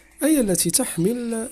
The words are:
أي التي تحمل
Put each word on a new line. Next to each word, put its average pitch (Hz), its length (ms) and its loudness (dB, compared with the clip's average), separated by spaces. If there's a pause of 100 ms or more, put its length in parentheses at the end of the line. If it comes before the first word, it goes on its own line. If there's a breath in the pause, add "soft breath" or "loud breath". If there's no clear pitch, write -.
(240 soft breath)
أي 302 160 4
التي 185 300 2
تحمل 226 840 -2